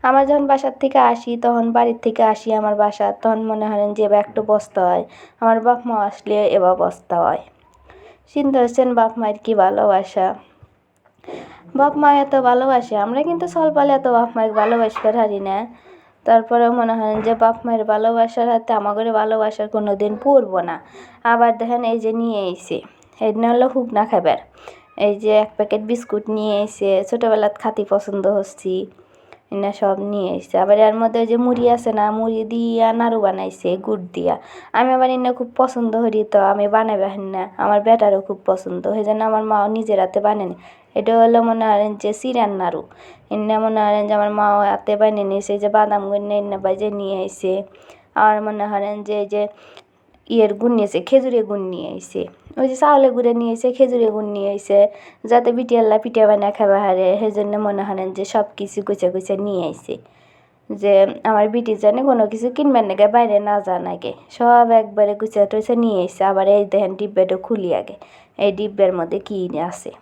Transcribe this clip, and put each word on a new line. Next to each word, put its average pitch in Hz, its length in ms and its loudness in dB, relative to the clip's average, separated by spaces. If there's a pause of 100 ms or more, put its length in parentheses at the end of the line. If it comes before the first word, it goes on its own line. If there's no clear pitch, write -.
আমার 269 240 4
যখন 285 200 2
বাসার 269 360 0
থেকে 269 160 2 (140)
আসি, 240 180 -6 (120)
তখন 240 220 0 (120)
বাড়ির 233 260 2
থেকে 226 200 0 (100)
আসি 214 160 -6 (120)
আমার 208 220 0
বাসা, 208 240 0 (140)
তখন 220 200 0 (100)
মনে 214 180 -4
হয় 208 140 -2 (120)
যে 214 100 -2
এবার 208 200 4
একটা 208 160 -6 (100)
বস্তা 208 380 0
হয়, 175 160 0 (360)
আমার 226 260 4
বাপ 240 180 2
মা 233 120 -4 (120)
আসলে 208 280 -4 (200)
এবার 185 260 4
বস্তা 180 420 -4
হয়। - 180 0 (880)
চিন্তা 277 300 0
করছেন 240 340 2
বাপ 226 260 2
মায়ের 214 220 -4
কি 226 120 -2
ভালোবাসা, 196 720 2 (1500)
বাপ 285 200 2
মা 294 120 4 (140)
এত 277 120 -2 (140)
ভালোবাসে, 247 460 2 (100)
আমরা 240 180 -2
কিন্তু 339 260 -2
সলপালে 302 500 2
এত 269 80 -2 (100)
বাপ 233 180 2
মায়ের 220 260 0
ভালোবাসতে 220 520 0
পারি 208 360 0
না। 190 80 -4 (680)
তারপরে 233 400 4 (120)
মনে 226 200 0
হয় 214 240 -2
যে 226 100 0 (100)
বাপ 226 200 2
মায়ের 226 220 -2
ভালোবাসার 226 680 0
হাতে 226 180 -2 (100)
আমাদের 208 320 -2
ভালোবাসার 214 600 -2
কোনো 208 160 -2 (120)
দিন 208 100 -2 (100)
পড়বো 233 360 4 (100)
না। 165 80 -8 (480)
আবার 233 260 4 (100)
দেখেন 240 240 -2
এই 226 200 -2
যে 220 80 -2
নিয়ে 226 280 -2 (140)
এসে, - 240 -8 (420)
এই 220 120 0 (180)
হলো 247 180 2
হুকনা 233 420 -2
খাবার, 175 280 0 (680)
এই 208 160 2
যে 214 100 2 (100)
এক 214 120 -4
প্যাকেট 214 360 -2
বিস্কুট 233 340 -4 (120)
নিয়ে 214 180 -2 (120)
এসে, 196 240 -4 (160)
ছোটোবেলার 220 560 0
খাতি 214 300 -4
পছন্দ 202 320 -2 (120)
হচ্ছি, 196 380 -6 (800)
এনে 202 180 -4 (100)
সব 196 160 0 (160)
নিয়ে 202 260 -4
এসে। - 160 -16 (100)
আবার 202 120 4 (100)
এর 214 140 2
মধ্যে 226 200 0
ওই 226 100 0
যে 233 140 2
মুড়ি 247 200 0 (100)
আছে 240 240 -2
না, 208 60 2 (140)
মুড়ি 226 220 -2 (120)
দিয়া 233 360 0 (120)
নাড়ু 233 200 2
বানাইছে 190 480 -2 (180)
গুড় 208 180 -4 (100)
দিয়া, 175 200 -2 (380)
আমি 254 240 2
আবার 254 200 2
এনে 247 220 -2
খুব 240 100 -6 (120)
পছন্দ 240 320 0 (120)
করি, 214 160 0 (120)
তো 208 60 4 (140)
আমি 202 220 0
বানাইবে 214 340 0 (260)
না, 185 80 -6 (220)
আমার 208 220 2
বেটারও 214 420 4
খুব 196 100 -8 (100)
পছন্দ, 185 340 -4 (120)
সেই 214 140 -4
জন্য 214 120 0 (100)
আমার 214 200 0
মা 214 80 2 (180)
নিজের 220 240 0
হাতে 185 260 -2
বানায়নি। 196 300 -2 (420)
এটা 214 220 0
হলো 233 180 6 (100)
মনে 226 200 0
হয় 208 160 2 (180)
যে 208 80 -4 (100)
চিড়ার 240 400 -2
নাড়ু, 165 220 -4 (520)
এনে 214 300 -2
মনে 220 200 0
হয় 208 100 2 (140)
যে 208 100 0
আমার 208 200 0
মা 208 80 2 (240)
হাতে 202 300 -2
বানিয়ে 214 300 2
নিয়েছে, 202 260 -4
এই 202 60 -4
যে 208 140 0
বাদাম 208 340 2
গুড় 202 160 -4 (120)
এনে 202 260 -6
বাইজে 190 240 -2 (120)
নিয়ে 196 180 -6 (100)
এসে। 190 260 -4 (720)
আর 214 120 4 (100)
মনে 214 240 -6
হয় 202 140 -2 (220)
যে 208 160 -4
এই 202 100 -4
যে 208 100 -2 (880)
ইয়ের 214 300 4
গুড় 240 160 0
নিয়েছে, 202 220 0 (100)
খেজুরের 254 400 2
গুড় 202 240 -6
নিয়ে 175 200 -10
আইছে, 185 280 -12 (400)
ওই 262 80 2
যে 262 140 -4
চাউলের 277 340 6
গুঁড়ে 240 240 2
নিয়ে 233 140 -2
আইছে, 233 220 -2
খেজুরের 240 380 2
গুড় 214 200 -6
নিয়ে 202 200 -4
আইছে, 202 240 0 (520)
যাতে 240 220 4
বিটি 240 300 0
আল্লাহ 214 220 4
পিঠে 226 260 2
বানায় 208 280 2
খাবে 196 260 4
হারে, 185 240 2 (120)
সেই 214 160 -2
জন্য 208 160 -2 (140)
মনে 202 160 -2
হয় 196 140 -6 (220)
যে 190 60 -4 (100)
সব 208 120 2 (120)
কিছু 202 200 -8 (100)
গুছে 202 260 -2
গুছে 185 200 -4 (120)
নিয়ে 190 220 -4
আইছে, - 260 -10 (760)
যে 202 220 0 (320)
আমার 214 300 2
বিটি 240 180 -2 (100)
জানে 214 180 2 (100)
কোনো 233 220 2
কিছু 226 240 -6
কিনবার 269 320 2
নাকি 196 260 2
বাইরে 226 220 4 (120)
না 208 60 0 (120)
যান 180 180 -2 (100)
আগে, - 180 -10 (240)
সব 240 300 6 (140)
একবারে 208 400 0
গুছে 220 200 -2 (100)
টুছে 220 320 -2
নিয়ে 214 200 0
আইছে। 180 280 -4
আবার 190 160 0 (100)
এই 208 160 2
দেখেন 196 260 0
ডিব্বাটা 190 380 0 (100)
খুলি 196 240 -4 (100)
আগে, - 160 -14 (420)
এই 202 200 2
ডিব্বার 202 400 0
মধ্যে 170 280 -4
কী 208 100 -10 (320)
আছে। - 340 -14